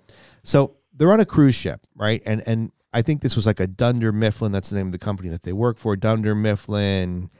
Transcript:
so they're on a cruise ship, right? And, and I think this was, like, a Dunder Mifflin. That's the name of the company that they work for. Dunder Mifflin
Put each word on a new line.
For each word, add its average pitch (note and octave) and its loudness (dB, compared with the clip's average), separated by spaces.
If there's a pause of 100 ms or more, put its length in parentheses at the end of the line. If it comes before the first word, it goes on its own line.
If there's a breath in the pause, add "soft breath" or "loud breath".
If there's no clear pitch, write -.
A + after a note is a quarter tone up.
(440 soft breath)
so C#3 2 (220)
they're D#3 4
on A3 6
a F#3+ 2
cruise C#3 4
ship, - -6 (160)
right? A2 -2
And, A2 -2
and A2+ -2 (200)
I A#2 0
think D3+ -2
this A2 -2
was, G#2+ 0
like, G#2 2
a F#2 0
Dunder A#2 0
Mifflin. G#2+ 0
That's G2 -4
the G2+ -6
name F#2+ -4
of F#2 -6
the F2+ -8
company F#2+ -6
that E2 -8
they F2 -8
work A2+ -2
for. G#2+ -2
Dunder G#2+ 0
Mifflin G2 -2 (100)